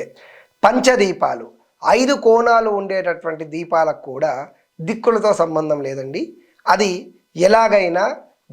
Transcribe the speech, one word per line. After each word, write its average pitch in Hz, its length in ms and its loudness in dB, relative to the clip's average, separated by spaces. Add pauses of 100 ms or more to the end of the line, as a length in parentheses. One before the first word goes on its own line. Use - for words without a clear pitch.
(640)
పంచదీపాలు, 196 840 0 (340)
ఐదు 240 320 2 (140)
కోణాలు 226 420 4 (120)
ఉండేటటువంటి 170 640 -6 (100)
దీపాలకు 160 460 -2 (100)
కూడా 135 240 -2 (520)
దిక్కులతో 220 440 0 (100)
సంబంధం 156 460 -2
లేదండి. 135 340 -8 (520)
అది 196 180 2 (560)
ఎలాగైనా 202 580 4 (480)